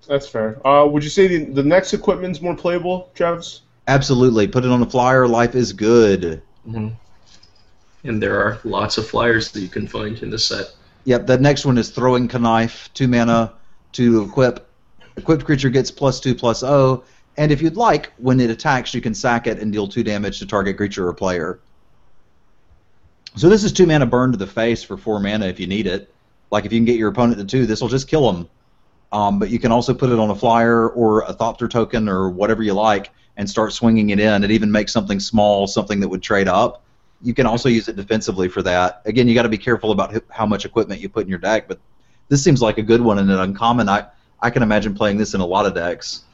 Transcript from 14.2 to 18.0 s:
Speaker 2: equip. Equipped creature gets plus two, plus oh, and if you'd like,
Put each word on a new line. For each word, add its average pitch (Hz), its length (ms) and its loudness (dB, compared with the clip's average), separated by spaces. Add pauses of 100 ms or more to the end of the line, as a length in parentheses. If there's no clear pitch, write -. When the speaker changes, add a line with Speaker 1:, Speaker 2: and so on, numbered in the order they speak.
Speaker 2:
equip. 123 460 -2 (480)
Equipped 160 280 -2
creature 139 260 0
gets 127 200 0
plus 131 300 0
two, 127 140 0
plus 117 280 -2
oh, 131 420 2 (320)
and 151 160 2
if 143 100 0
you'd 160 140 -2
like, 196 400 0